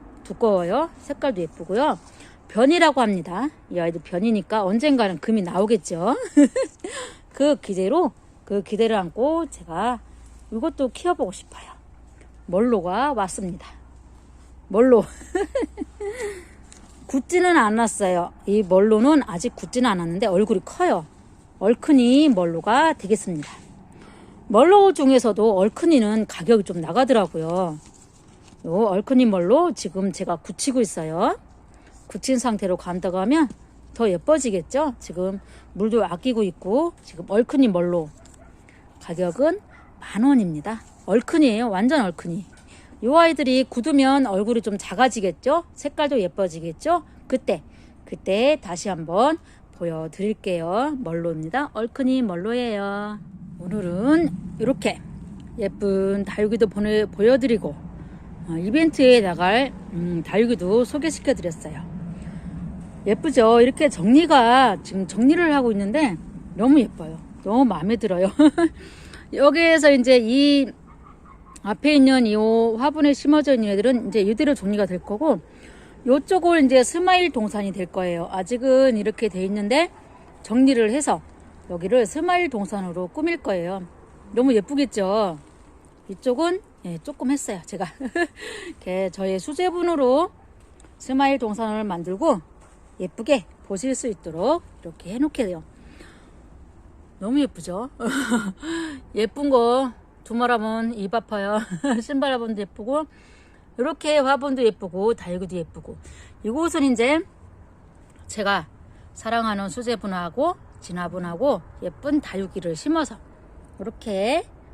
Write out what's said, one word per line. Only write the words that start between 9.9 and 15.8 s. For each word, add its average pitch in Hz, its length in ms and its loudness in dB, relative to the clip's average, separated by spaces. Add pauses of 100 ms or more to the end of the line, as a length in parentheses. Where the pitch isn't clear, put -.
이것도 262 400 -4
키워보고 320 400 -4
싶어요. - 320 -20 (800)
멀로가 214 680 0
왔습니다. 190 520 -6 (1000)
멀로. 226 400 6
<laughs> - 2000 -10